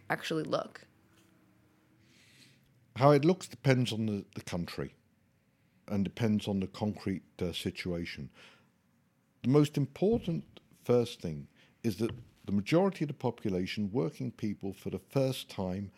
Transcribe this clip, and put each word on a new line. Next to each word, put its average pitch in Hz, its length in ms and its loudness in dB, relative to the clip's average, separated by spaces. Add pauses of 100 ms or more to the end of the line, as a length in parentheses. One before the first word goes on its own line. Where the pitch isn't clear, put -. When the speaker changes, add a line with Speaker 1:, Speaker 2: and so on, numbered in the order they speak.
(120)
Speaker 1:
actually 160 320 -4
look? - 380 -4 (2250)
Speaker 2:
How 135 140 8
it 143 140 6
looks 180 220 2
depends 127 440 4
on 110 140 -2
the, 104 200 -2 (100)
the - 60 -12
country 85 520 -6 (920)
and 101 160 0
depends 107 440 0
on 98 120 0
the 92 80 -2
concrete, 98 560 -4 (180)
uh, 87 100 -2
situation. 85 800 -6 (1120)
The 120 80 0
most 147 260 4
important 170 640 0 (400)
first 120 380 2
thing 73 260 -6 (360)
is 104 140 -2
that 110 140 -2 (340)
the 98 60 -4
majority 165 520 2
of 147 60 -2
the 143 40 -6
population, 101 800 -2
working 131 380 -4
people, 98 420 -6
for - 160 -12
the 92 80 -4
first 131 520 -2
time, 95 480 -6